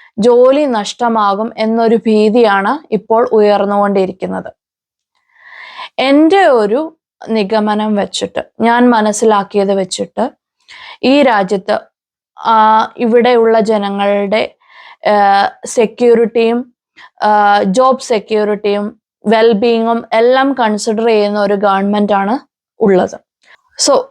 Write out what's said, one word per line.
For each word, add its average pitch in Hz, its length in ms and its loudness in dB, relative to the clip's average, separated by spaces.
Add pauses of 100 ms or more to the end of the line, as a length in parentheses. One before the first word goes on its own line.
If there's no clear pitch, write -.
(180)
ജോലി 247 460 4
നഷ്ടമാകും 220 920 -2
എന്നൊരു 226 400 0
ഭീതിയാണ് 214 1000 0
ഇപ്പോൾ 226 380 0
ഉയർന്നുകൊണ്ടിരിക്കുന്നത്. 202 1200 -2 (1500)
എൻ്റെ 320 480 4
ഒരു 254 480 0 (340)
നിഗമനം 214 680 -2
വെച്ചിട്ട്, - 500 -6 (160)
ഞാൻ 240 300 2
മനസ്സിലാക്കിയത് 208 840 0
വെച്ചിട്ട്, 196 560 -6 (720)
ഈ 277 200 2
രാജ്യത്ത്, 208 580 -2 (580)
ആ, 220 580 2
ഇവിടെയുള്ള 226 640 2
ജനങ്ങളുടെ, 202 960 -2 (520)
ആ, 202 420 2 (160)
സെക്യൂരിറ്റിയും, 233 1080 0 (480)
ആ, 208 400 2
ജോബ് 254 380 0
സെക്യൂരിറ്റിയും 208 1000 -4 (280)
well-being-ഉം 226 840 0
എല്ലാം 262 420 2
കൺസിഡർ 220 520 -2
ചെയ്യുന്ന 208 340 0
ഒരു 202 140 0
ഗവൺമെന്റ് 202 580 0
ആണ് 202 260 -2 (420)
ഉള്ളത്. 190 380 0 (640)
So 277 160 2 (120)